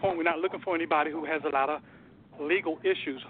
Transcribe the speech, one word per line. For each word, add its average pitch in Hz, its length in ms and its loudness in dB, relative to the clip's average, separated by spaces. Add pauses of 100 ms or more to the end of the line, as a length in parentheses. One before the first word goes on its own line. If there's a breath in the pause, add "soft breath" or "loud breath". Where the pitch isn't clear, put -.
point, 190 160 2
we're 165 60 -2
not 165 160 4
looking 185 220 -2
for 185 140 -2
anybody 156 360 2
who 156 140 -6
has 151 200 -2
a 151 40 -2
lot 139 200 2
of 147 140 -4 (580 loud breath)
legal 165 440 0
issues. 156 460 -2